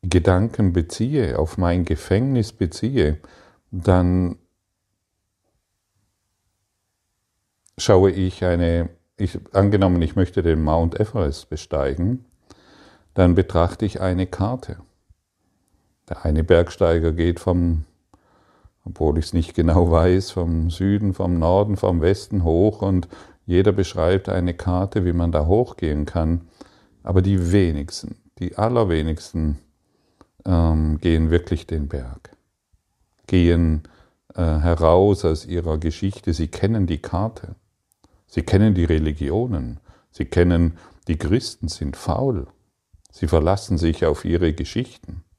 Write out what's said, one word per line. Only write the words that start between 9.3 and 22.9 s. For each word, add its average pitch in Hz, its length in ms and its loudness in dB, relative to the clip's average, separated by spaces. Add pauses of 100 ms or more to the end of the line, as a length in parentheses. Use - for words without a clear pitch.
angenommen, 98 480 2
ich 80 160 -2
möchte 95 260 -2
den 80 200 2
Mount 82 360 0
Everest 92 520 -4
besteigen, 80 760 -4 (880)
dann 90 220 4
betrachte 87 500 0
ich 101 160 -6
eine 92 260 -2
Karte. 113 520 -6 (1300)
Der - 160 -12
eine 78 200 0
Bergsteiger 85 680 2
geht 82 260 0
vom, 87 460 0 (1000)
obwohl 78 320 -2
ich's 80 160 -4
nicht 85 200 -2
genau 85 360 4
weiß, 92 400 2
vom 85 400 -2
Süden, 98 420 -2
vom 90 260 -2
Norden, 98 380 2
vom 87 240 0
Westen 92 420 0
hoch 85 380 2
und 95 260 -2 (380)